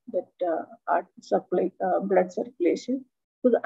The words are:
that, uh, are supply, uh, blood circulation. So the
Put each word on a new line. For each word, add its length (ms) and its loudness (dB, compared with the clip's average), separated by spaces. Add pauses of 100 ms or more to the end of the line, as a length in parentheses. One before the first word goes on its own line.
(140)
that, 380 -6
uh, 120 -4 (240)
are 200 0 (140)
supply, 500 -2 (140)
uh, 140 0
blood 320 2
circulation. 720 -2 (380)
So 80 4
the 160 4